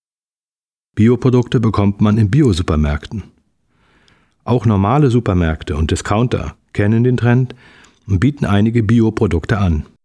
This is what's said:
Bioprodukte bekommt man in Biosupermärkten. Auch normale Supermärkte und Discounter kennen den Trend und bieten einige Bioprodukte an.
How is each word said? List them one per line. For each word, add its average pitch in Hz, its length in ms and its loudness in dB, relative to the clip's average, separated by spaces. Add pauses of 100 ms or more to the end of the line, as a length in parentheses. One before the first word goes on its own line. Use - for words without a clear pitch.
(960)
Bioprodukte 120 640 2
bekommt 101 420 0
man 104 180 2
in 104 120 2
Biosupermärkten. 87 960 -2 (1200)
Auch 123 220 -2
normale 113 420 2
Supermärkte 90 680 -2
und 78 160 -2
Discounter - 640 -4 (160)
kennen 110 320 0
den 123 120 0
Trend 120 380 0 (540)
und 98 100 0
bieten - 260 -2
einige 110 380 0
Bioprodukte 110 760 0
an. 82 280 -2 (180)